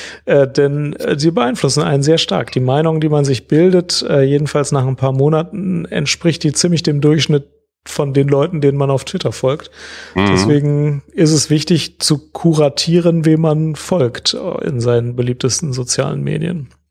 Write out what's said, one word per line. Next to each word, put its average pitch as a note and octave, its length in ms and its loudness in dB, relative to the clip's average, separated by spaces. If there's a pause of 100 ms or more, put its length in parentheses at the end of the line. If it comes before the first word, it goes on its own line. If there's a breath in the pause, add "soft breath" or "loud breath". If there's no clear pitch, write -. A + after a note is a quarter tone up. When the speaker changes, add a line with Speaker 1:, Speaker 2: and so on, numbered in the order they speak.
(440 loud breath)
Speaker 1:
Äh, C3 60 0
denn, C#3+ 440 0
äh, - 260 -4
sie D#3+ 120 2
beeinflussen F#3+ 520 0
einen C#3+ 200 0
sehr D#3+ 140 4
stark. - 360 -2
Die B2+ 80 0
Meinung, D#3 400 0
die D#3 80 0
man D3 160 2
sich C3+ 240 -2
bildet, F3 580 2
äh, C#3+ 140 2
jedenfalls C#3+ 500 0
nach C3 160 0
ein C3 80 -2
paar C3 160 0
Monaten, D#3+ 760 0
entspricht - 580 -2
die D3 100 2
ziemlich E3+ 300 0
dem D3 180 0
Durchschnitt D3 480 2 (360)
von C#3+ 280 -4
den C#3 140 2
Leuten, C#3+ 340 0
denen C#3 160 2
man C#3 120 0
auf C3+ 140 0
Twitter - 280 -6
folgt. C3 380 -4 (460 loud breath)
Speaker 2:
Mhm. F#2+ 160 2
Speaker 1:
Deswegen D3 800 2
ist E3 200 2
es D3+ 180 0
wichtig D3+ 500 0
zu - 320 -2
kuratieren, E3 920 2
wem D#3 160 4
man D#3 340 0
folgt, - 580 -2
äh, - 320 -8
in C3+ 140 -4
seinen A#2+ 360 0
beliebtesten B2 580 -4
sozialen C#3 500 -4
Medien. D#3 460 -6 (220)